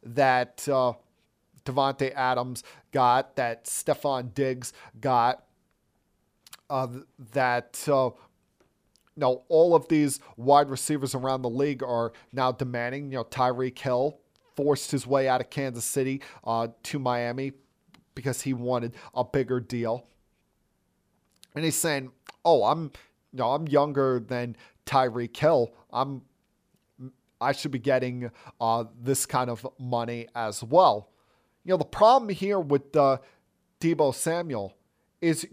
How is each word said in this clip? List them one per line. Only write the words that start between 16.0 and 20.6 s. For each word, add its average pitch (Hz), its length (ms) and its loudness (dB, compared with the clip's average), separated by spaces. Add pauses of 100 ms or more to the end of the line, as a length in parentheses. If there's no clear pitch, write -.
uh, 113 240 -2 (160)
to - 160 -8
Miami 123 540 -4 (600)
because 127 280 -6
he 135 120 -4
wanted 120 400 -4 (200)
a 127 100 -2
bigger 127 380 -2
deal. 120 440 -6 (1500)